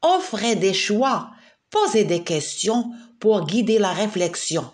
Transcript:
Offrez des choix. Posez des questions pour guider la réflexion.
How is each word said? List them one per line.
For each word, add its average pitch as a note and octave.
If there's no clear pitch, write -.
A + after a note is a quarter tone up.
Offrez A#3
des F#3+
choix. A3+
Posez F#4
des E3+
questions F#3+
pour G#3
guider A3
la F#3+
réflexion. E3+